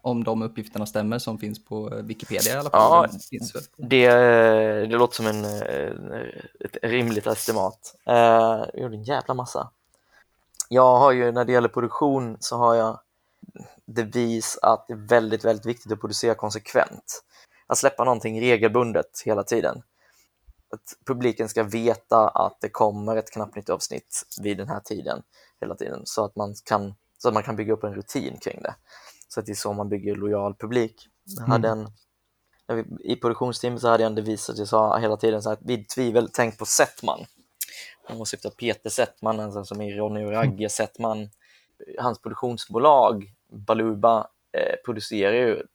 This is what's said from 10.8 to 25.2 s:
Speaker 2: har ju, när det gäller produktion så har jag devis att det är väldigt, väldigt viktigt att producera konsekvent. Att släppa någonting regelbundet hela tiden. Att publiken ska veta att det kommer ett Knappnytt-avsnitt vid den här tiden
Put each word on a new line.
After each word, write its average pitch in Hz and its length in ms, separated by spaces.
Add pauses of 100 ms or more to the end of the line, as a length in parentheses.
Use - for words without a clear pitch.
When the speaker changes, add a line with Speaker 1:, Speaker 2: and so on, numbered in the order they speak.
Speaker 2:
har 135 160
ju, 123 200
när 120 120
det 123 80
gäller 120 160
produktion 123 720
så - 160
har 117 180
jag 113 240 (880)
devis 113 760
att 110 240
det 120 60
är 107 160
väldigt, 113 360
väldigt 110 220
viktigt 113 260
att 104 80
producera 110 340
konsekvent. - 880 (420)
Att 117 120
släppa 135 260
någonting 113 360
regelbundet 117 840
hela 104 200
tiden. 95 380 (880)
Att - 340
publiken 123 420
ska 110 140
veta 113 680
att - 320
det 107 80
kommer 107 480
ett 110 160
Knappnytt-avsnitt - 880 (200)
vid 101 160
den 101 100
här 156 120
tiden 73 420 (380)